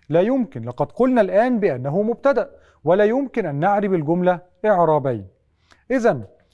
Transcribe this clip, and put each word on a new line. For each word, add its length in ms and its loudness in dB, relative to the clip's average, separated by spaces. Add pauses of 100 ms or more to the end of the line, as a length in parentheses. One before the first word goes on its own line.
لا 120 2
يمكن، 440 -2
لقد 280 -6
قلنا 280 2
الآن 400 2
بأنه 420 -2
مبتدأ، 480 -2 (340)
ولا 200 4
يمكن 420 -2
أن 80 -6
نعرب 400 0
الجملة 460 0 (240)
إعرابين. 600 0 (640)
إذن 360 0 (280)